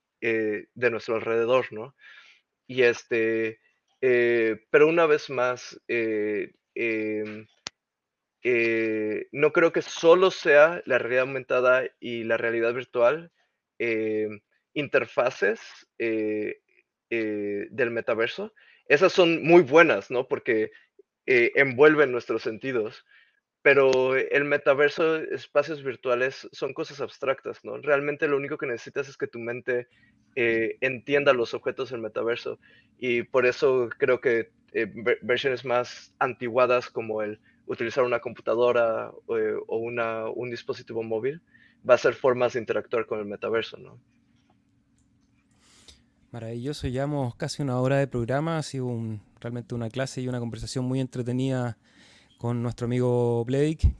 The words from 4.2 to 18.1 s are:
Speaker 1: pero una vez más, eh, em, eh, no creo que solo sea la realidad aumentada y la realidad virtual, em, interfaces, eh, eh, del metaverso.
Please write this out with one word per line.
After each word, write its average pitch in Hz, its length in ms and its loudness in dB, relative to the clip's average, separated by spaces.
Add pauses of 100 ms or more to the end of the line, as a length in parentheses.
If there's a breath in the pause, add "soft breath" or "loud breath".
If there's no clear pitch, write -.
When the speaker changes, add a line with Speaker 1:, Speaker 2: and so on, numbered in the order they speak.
Speaker 1:
pero 151 180 6
una 165 180 4
vez 151 240 0
más, 123 580 -4
eh, 107 640 -2 (240)
em, 107 720 -4 (960)
eh, 113 880 -2
no 147 200 0
creo 165 200 4
que 170 100 -2
solo 175 500 4
sea 160 540 6
la 127 120 0
realidad 120 260 0
aumentada 127 600 2 (160)
y 117 240 -8
la 113 140 0
realidad 117 360 0
virtual, 127 580 0 (480)
em, 107 600 -2 (340)
interfaces, 139 840 -2 (380)
eh, 107 640 -4 (480)
eh, 104 640 -4
del 117 200 -2
metaverso. 117 640 -4 (340 soft breath)